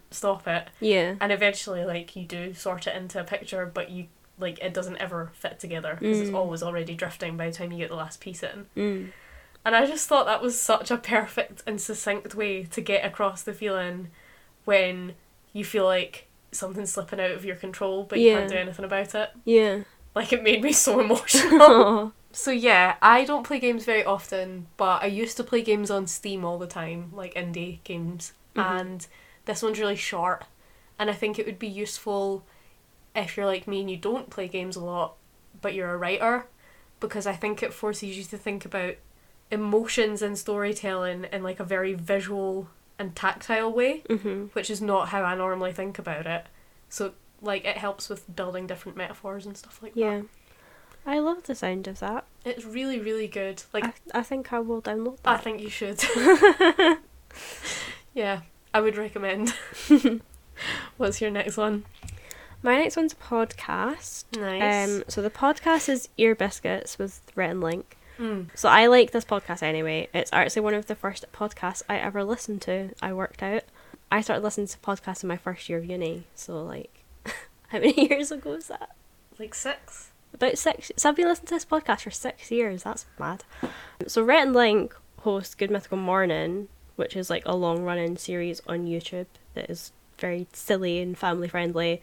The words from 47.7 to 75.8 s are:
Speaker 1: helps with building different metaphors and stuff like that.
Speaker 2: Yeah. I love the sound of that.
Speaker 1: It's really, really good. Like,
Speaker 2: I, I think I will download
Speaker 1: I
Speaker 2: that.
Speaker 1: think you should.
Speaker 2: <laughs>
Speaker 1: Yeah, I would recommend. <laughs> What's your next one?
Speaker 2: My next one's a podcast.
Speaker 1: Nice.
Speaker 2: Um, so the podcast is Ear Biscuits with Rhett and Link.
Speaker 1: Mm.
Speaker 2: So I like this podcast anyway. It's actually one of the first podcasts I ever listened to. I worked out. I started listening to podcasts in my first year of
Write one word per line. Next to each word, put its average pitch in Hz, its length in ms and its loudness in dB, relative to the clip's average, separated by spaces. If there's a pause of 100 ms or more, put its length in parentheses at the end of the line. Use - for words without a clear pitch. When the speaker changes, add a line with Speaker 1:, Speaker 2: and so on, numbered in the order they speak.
Speaker 1:
helps 202 320 -6
with 190 260 -12
building 185 320 -6
different 180 300 -12
metaphors 196 480 -10
and 202 120 -14
stuff - 260 -20
like 214 100 -18
that. 233 60 -2
Speaker 2:
Yeah. 208 220 0 (840)
I 285 140 0
love 339 240 0
the 262 120 -6
sound 190 320 -4
of 190 120 -12
that. 208 260 -6 (180)
Speaker 1:
It's 240 220 -8
really, 254 340 -4
really 220 280 -4
good. 196 360 -6 (100)
Like, 214 120 0
Speaker 2:
I, - 340 -6
I 240 40 -2
think 269 280 -6
I 233 80 -2
will 226 220 -4
download 226 420 -4
Speaker 1:
I 240 120 4
Speaker 2:
that. - 80 -4
Speaker 1:
think 220 180 -6
you 214 80 -10
should. 202 340 -4
Speaker 2:
<laughs> 330 960 8 (1160)
Speaker 1:
Yeah, 196 280 -2 (320)
I 214 80 6
would 214 160 2
recommend. 208 560 -2 (340)
<laughs> 240 340 8 (760)
What's 247 240 0
your 220 80 0
next 202 280 -2
one? 208 280 0 (800)
Speaker 2:
My 247 140 6
next 320 180 2
one's 320 180 0
a - 20 -16
podcast. - 1080 -4 (120)
Speaker 1:
Nice. 202 540 2
Speaker 2:
Um, 202 180 -2
so - 140 -4
the 208 80 -2
podcast 302 580 2
is 262 300 0
Ear 226 160 6
Biscuits 190 640 -4
with 196 240 -8 (140)
Rhett 175 160 0
and 185 100 -4
Link. 170 340 -4 (220)
Speaker 1:
Mm. 208 380 -6
Speaker 2:
So - 140 0
I 220 180 10
like 247 240 8
this 226 140 0
podcast 196 360 -4
anyway. 160 540 -2
It's - 180 0
actually - 300 4
one 214 100 0
of 214 140 -4
the 214 80 -6
first - 360 -6
podcasts 190 560 -6
I 202 100 -2
ever 202 260 -2
listened 208 400 -6
to. 190 260 -4 (140)
I 190 100 -4
worked 190 300 -6
out. 202 200 -2 (480)
I 208 100 4
started 208 220 -2
listening 208 240 -4
to - 120 -14
podcasts 196 420 -6
in 185 80 -6
my 175 80 -4
first - 320 -10
year 170 80 -2
of 165 80 -6